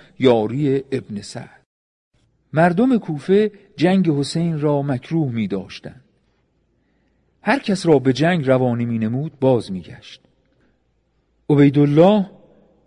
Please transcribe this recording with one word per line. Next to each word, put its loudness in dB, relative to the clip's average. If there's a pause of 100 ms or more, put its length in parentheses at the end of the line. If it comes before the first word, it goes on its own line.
(200)
یاری 0
ابن -8
سعد. -18 (920)
مردم 2
کوفه -2 (260)
جنگ 2
حسین -2
را 0
مکروه -4
می -4
داشتند. -12 (1400)
هر 0
کس -4
را 6
به 0
جنگ 0
روانه 0
می -4
نمود -4
باز 0
می -8
گشت. -20 (1300)
عبیدالله 4 (600)